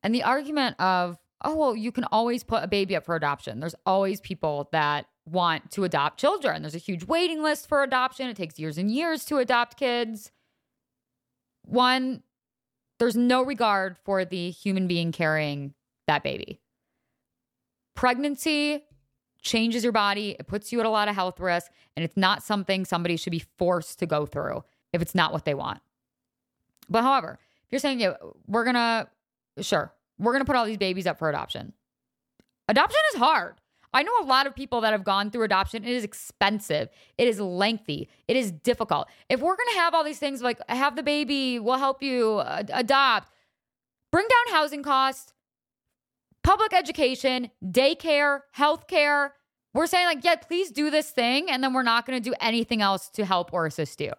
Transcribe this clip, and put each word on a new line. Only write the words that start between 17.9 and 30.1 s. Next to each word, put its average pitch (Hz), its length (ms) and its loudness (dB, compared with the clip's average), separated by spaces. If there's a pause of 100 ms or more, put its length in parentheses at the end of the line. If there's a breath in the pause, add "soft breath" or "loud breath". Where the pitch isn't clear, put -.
Pregnancy 294 880 0 (580)
changes 226 420 0
your 240 80 2
body. 202 460 0
It - 80 -14
puts - 260 -8
you 240 80 0
at 220 60 2
a 226 40 2
lot 208 180 2
of 208 60 -2
health 185 260 -4
risk, 175 300 -2 (260 soft breath)
and 165 80 -2
it's 160 120 -4
not 190 260 2
something 190 420 -2
somebody 170 320 -2
should 170 140 -6
be 165 140 -4 (140)
forced 180 400 0
to 180 80 -2
go 151 200 0
through 143 380 -6 (280)
if 170 100 0
it's - 120 -6
not 160 180 2
what 160 120 -6
they 147 100 0
want. - 260 -8 (1080)
But 226 140 2
however, 254 360 0 (260)
if - 80 -10
you're 262 60 -2
saying, 269 220 -2
"Yeah, 185 160 0 (300)
we're 226 180 0
gonna, 233 440 0 (520)
sure, - 340 -2 (240)